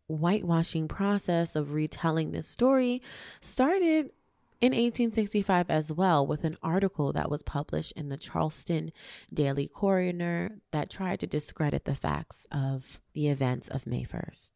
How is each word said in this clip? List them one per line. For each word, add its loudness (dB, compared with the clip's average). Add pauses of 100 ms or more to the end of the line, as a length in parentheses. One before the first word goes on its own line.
whitewashing 0
process 0
of -2
retelling 0
this -6
story 2 (400)
started 2 (500)
in 6
eighteen 2
sixty-five 2
as 0
well, 4
with -2
an 0
article 0
that -2
was -4
published -4
in -8
the -6
Charleston -2 (420)
Daily 0
Courier 0 (120)
that -2
tried -4
to -4
discredit -2
the -2
facts -4
of -4 (120)
the 2
events 0
of -6
May -2
first, -10